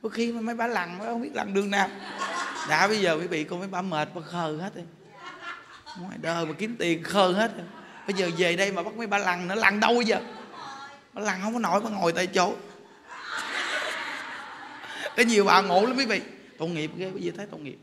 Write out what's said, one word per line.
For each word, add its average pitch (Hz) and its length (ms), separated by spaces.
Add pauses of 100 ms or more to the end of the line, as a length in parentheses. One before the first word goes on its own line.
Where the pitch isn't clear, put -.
Có 220 60
khi 233 240
mà 233 80
mấy 226 140
bà 233 120
lằn, 180 320
nó 208 60
không 233 180
biết 294 120
lằn 202 200
đường 196 160
nào. 196 180 (800)
Đã 160 200
bây 214 120
giờ, 170 200
quý 180 60
vị, 160 180
con 175 140
mấy 190 100
bà 185 140
mệt, 156 320
bà 175 80
khờ 156 380
hết 185 140
rồi. 175 100 (1160)
Ngoài 180 220
đời 165 240
mà 156 120
kiếm 220 200
tiền 170 240
khờ 185 340
hết 220 200
rồi. 170 100 (400)
Bây 190 100
giờ 185 220
về 175 180
đây 196 160
mà 175 100
bắt 214 120
mấy 226 120
bà 202 120
lằn 180 300
nữa, 185 60
lằn 208 260
đâu 233 140
bây 240 100
giờ? 208 160 (920)
Bà 202 100
lằn 196 200
không 220 120
có 247 60
nổi, 190 200
bà 226 100
ngồi 185 220
tại 180 140
chỗ. 185 280 (2500)
Có 226 60
nhiều 226 220
bà 190 160
ngộ 196 260
lắm, 254 100
quý 269 100
vị. 208 140 (380)
Tội 160 100
nghiệp 156 280
ghê, 185 140
bây 190 120
giờ 175 140
thấy 202 140
tội 160 100
nghiệp. 135 220